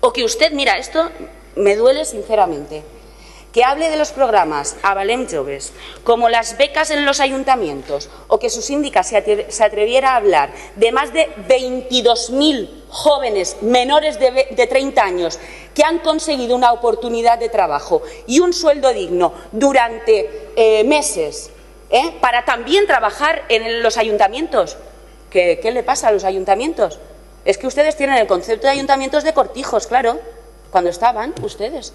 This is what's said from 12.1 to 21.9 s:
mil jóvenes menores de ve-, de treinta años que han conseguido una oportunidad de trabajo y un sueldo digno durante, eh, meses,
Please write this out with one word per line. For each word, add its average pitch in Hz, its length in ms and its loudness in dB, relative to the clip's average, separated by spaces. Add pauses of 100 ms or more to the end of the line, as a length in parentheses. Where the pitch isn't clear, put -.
mil 269 580 -2
jóvenes 247 760 0
menores 262 560 2
de 262 120 4
ve-, 262 200 0
de 240 160 2
treinta 262 380 0
años 180 340 -4 (340)
que 294 120 4
han 330 160 0
conseguido 294 540 0
una 247 180 4
oportunidad 233 680 0
de 226 100 -4
trabajo 160 540 0 (240)
y 262 140 4
un 359 120 4
sueldo 294 400 2
digno 180 400 0 (200)
durante, 226 1040 0
eh, 220 280 4
meses, 220 680 -2 (400)